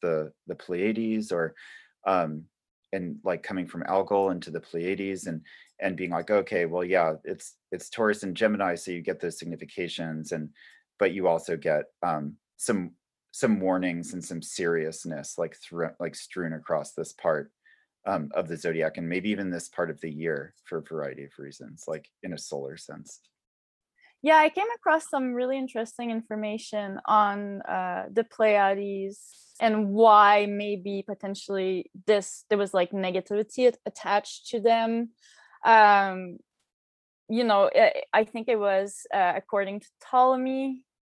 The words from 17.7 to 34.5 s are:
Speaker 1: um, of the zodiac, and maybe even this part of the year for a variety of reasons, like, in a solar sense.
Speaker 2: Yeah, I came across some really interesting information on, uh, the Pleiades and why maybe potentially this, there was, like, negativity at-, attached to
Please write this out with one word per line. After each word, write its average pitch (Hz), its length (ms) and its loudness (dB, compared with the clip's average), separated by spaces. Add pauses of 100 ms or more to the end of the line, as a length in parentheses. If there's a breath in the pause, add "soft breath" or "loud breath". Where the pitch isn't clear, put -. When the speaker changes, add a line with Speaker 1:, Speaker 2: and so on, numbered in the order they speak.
Speaker 1:
um, 85 300 -4
of 78 120 -2
the 82 100 -8
zodiac, 80 400 -2
and 82 120 -6
maybe 92 200 -2
even 98 200 -4
this 87 200 -8
part 87 200 -4
of 73 120 -12
the 82 100 -8
year 76 420 -6 (120)
for - 140 -8
a - 40 -10
variety 71 400 -10
of 71 160 -18
reasons, - 480 -18
like, 78 220 -10 (120)
in 87 120 -10
a 78 40 -10
solar 71 400 -10
sense. - 440 -18 (1000 soft breath)
Speaker 2:
Yeah, 311 160 6
I 311 120 6
came 403 260 -2
across 320 340 0
some 262 240 -2
really 254 240 -2
interesting 240 520 -6
information 214 960 -6
on, 202 580 2
uh, 185 480 -4
the 220 120 0
Pleiades 202 1400 0
and 214 340 2
why 208 520 10
maybe 202 600 -4
potentially 190 840 -6 (160)
this, 202 420 0
there 208 80 4
was, 196 160 -2
like, 180 180 2
negativity 202 760 0
at-, 233 180 4
attached - 640 -4
to 226 140 -4